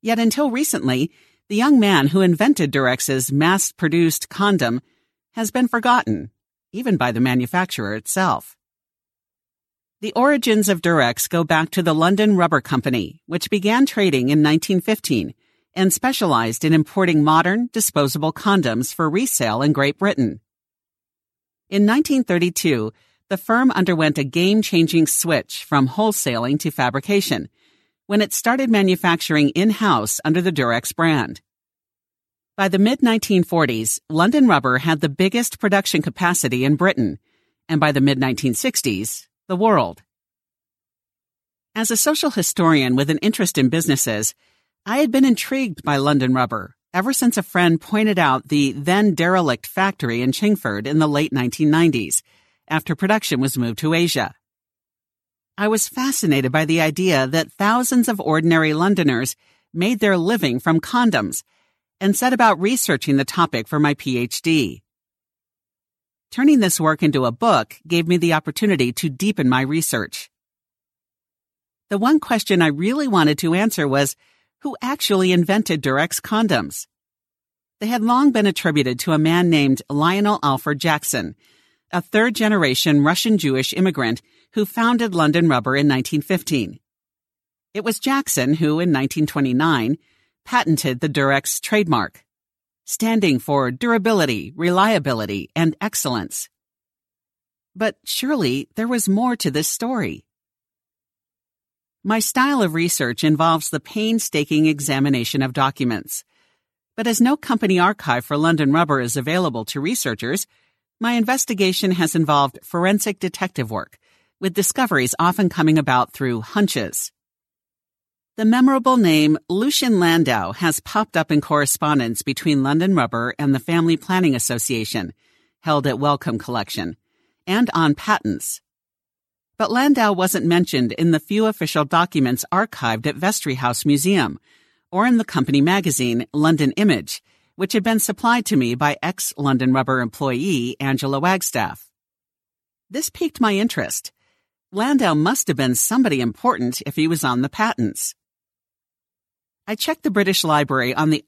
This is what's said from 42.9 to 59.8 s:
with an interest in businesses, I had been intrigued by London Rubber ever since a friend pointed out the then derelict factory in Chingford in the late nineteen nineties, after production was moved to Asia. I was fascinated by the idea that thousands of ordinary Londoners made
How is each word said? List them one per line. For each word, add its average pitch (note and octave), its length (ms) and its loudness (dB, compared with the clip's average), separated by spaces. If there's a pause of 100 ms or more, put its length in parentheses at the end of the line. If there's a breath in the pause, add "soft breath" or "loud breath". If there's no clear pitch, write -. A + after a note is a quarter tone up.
with C#3 120 2
an D#3 100 0
interest G3+ 380 0
in C3 140 4
businesses, C3 640 -2 (500)
I A3+ 140 -2
had D4 120 2
been C4 140 4
intrigued B3+ 600 0
by D3 120 0
London C3+ 380 2
Rubber A#2 420 -2 (160)
ever G3+ 220 -2
since A#3+ 240 2
a F#3+ 40 -2
friend E3+ 380 2
pointed G#3+ 380 0
out C3+ 300 0
the C#3+ 240 0
then F3+ 420 0
derelict E3 520 0
factory C#3 540 -2
in C3 120 0
Chingford A2+ 540 -2
in D3+ 120 0
the D#3 100 4
late D3 240 0
nineteen C3+ 380 0
nineties, D3 520 2 (460)
after D#3 280 -4
production F#3+ 440 -2
was C3+ 160 -2
moved A#2 220 -4
to D#3 160 0
Asia. D#3+ 400 -2 (1200)
I G#3 100 0
was G#3+ 180 0
fascinated E3 640 -2
by D#3 140 0
the D#3+ 160 0
idea D#3 460 0
that D#3 260 -2
thousands A#3+ 560 0
of G#3+ 100 -2
ordinary D#3+ 540 2
Londoners D#3 640 0 (380)
made G3 260 -2